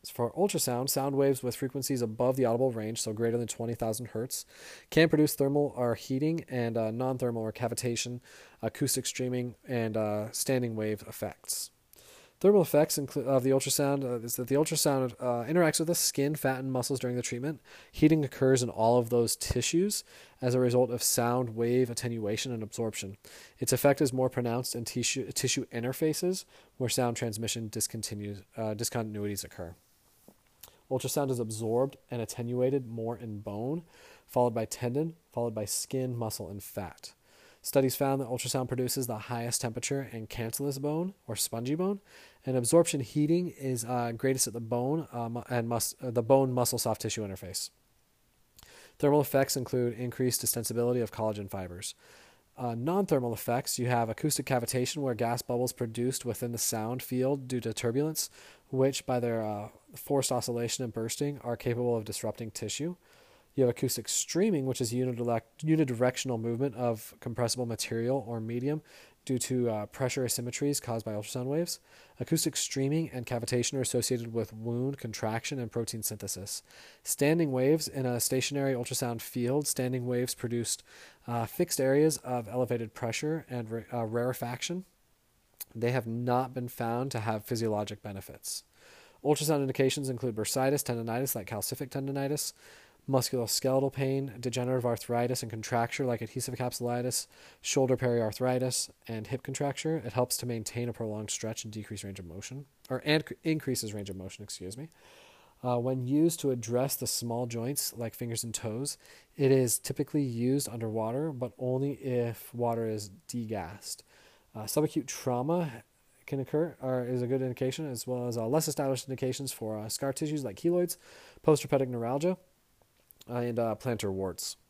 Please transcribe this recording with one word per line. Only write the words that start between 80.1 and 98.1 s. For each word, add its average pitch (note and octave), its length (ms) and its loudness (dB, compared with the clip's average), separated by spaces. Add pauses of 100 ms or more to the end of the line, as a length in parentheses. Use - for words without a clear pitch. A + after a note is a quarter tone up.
produced, A#2 480 -2 (460)
uh, A#2 180 -2
fixed - 340 -2
areas C#3+ 380 6
of B2 300 -4
elevated A#2 460 -2
pressure D3+ 540 -4
and A#2+ 220 -6
ra-, A2+ 120 -4 (100)
uh, A#2+ 120 -2
rarefaction. B2 800 -2 (920)
They A#2 160 0
have A#2 160 -2
not B2 440 0
been B2 160 -6
found A#2+ 440 -4
to A#2 80 -2
have G#2+ 240 -2
physiologic G#2+ 580 -2
benefits. - 640 -12 (600)
Ultrasound D3 380 2
indications C3 480 2
include A#2+ 260 -2
bursitis, C3+ 480 2
tendonitis, A#2 500 -2
like G#2 140 -8
calcific A#2 400 -6
tendonitis, C#3 640 -2 (560)
musculoskeletal C3 840 2
pain, C3+ 460 0
degenerative B2 480 0
arthritis A#2+ 560 0
and A#2 80 -6
contracture A#2 540 -2
like A#2+ 160 0
adhesive B2 340 -6
capsulitis, B2 720 -2 (340)
shoulder C3 360 4
periarthritis, B2 920 0 (180)